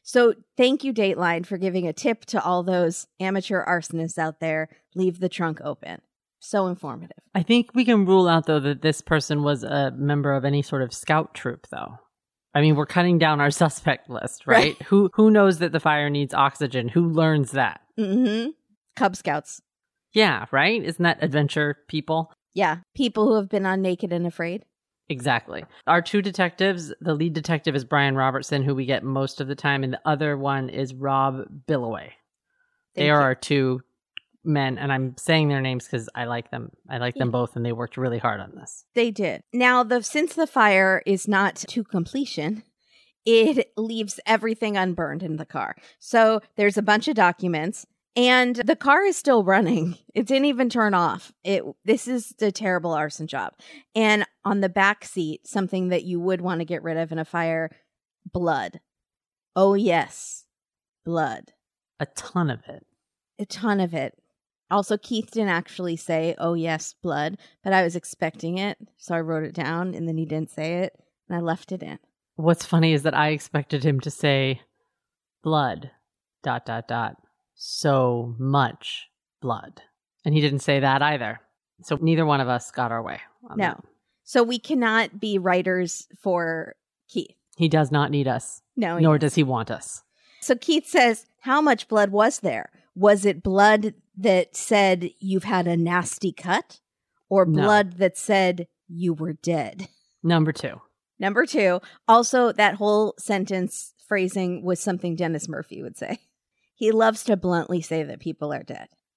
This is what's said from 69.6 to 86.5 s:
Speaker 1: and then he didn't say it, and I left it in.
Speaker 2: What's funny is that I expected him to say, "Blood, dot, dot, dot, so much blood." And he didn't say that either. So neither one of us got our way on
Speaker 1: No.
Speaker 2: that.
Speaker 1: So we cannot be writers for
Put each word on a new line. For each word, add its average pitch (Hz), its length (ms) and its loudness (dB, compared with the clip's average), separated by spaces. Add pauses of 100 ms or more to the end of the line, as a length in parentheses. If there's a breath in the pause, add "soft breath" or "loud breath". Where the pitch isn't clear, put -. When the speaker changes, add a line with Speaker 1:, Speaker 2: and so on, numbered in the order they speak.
Speaker 1:
and 165 140 -6
then 160 100 -4
he 160 80 -4
didn't 156 240 -6
say 160 300 -6
it, - 180 -6 (300)
and 175 80 -6
I 170 40 -2
left 165 300 -6
it 185 140 -8
in. - 160 -14 (340)
Speaker 2:
What's 165 320 0
funny 160 260 4
is 143 120 2
that 156 100 0
I 151 140 2
expected 147 560 -4
him 143 160 2
to 147 100 -8
say, 135 520 0 (840)
"Blood, 135 480 -2 (500)
dot, 120 240 -6
dot, 113 220 -10
dot, 117 280 -6 (380)
so 123 840 -2
much 135 720 -2 (320)
blood." - 420 -8 (420)
And 151 100 2
he 156 60 4
didn't 143 200 2
say 139 200 2
that 135 200 2
either. 127 380 -2 (440)
So - 180 -4
neither 160 260 2
one 143 140 2
of 123 80 -2
us 123 240 -4
got 123 180 -4
our 117 120 -4
way - 180 -12 (280)
on - 100 -10
Speaker 1:
No. 208 100 -2
Speaker 2:
that. - 160 -10 (400)
Speaker 1:
So - 180 2
we 240 160 0
cannot 226 600 -2
be 208 180 -2
writers 180 720 -2 (120)
for 165 540 -4 (340)